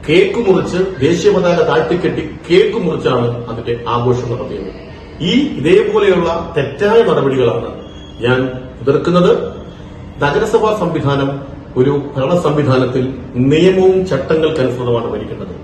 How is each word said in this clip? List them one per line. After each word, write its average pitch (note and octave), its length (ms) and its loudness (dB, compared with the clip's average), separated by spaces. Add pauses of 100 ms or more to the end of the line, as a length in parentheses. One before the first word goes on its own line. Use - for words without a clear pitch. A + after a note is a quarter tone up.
കേക്ക് F#3+ 380 4
മുറിച്ച്, F3 340 2 (240)
ദേശീയ F3 320 2
പതാക F3 320 2
താഴ്ത്തിക്കെട്ടി D3+ 560 0 (240)
കേക്ക് G#3 380 4
മുറിച്ചാണ് C3+ 420 0 (240)
അതിന്റെ A#2 240 -4 (180)
ആഘോഷം A#2+ 400 0
നടത്തിയത്. - 380 -8 (580)
ഈ A3 40 0 (260)
ഇതേപോലെയുള്ള F#3 720 2 (280)
തെറ്റായ G3+ 420 2 (100)
നടപടികളാണ് C3 600 0 (560)
ഞാൻ B2+ 140 4 (420)
എതിർക്കുന്നത്. E3+ 500 4 (920)
നഗരസഭാ C#3+ 480 2 (100)
സംവിധാനം C#3 500 0 (500)
ഒരു C#3 120 4 (220)
ഭരണ D3+ 320 0
സംവിധാനത്തിൽ C3 580 2 (480)
നിയമവും F#3 420 4 (160)
ചട്ടങ്ങൾക്കനുസൃതമാണ് B2+ 1040 0
ഭരിക്കേണ്ടത്. F#2 520 -8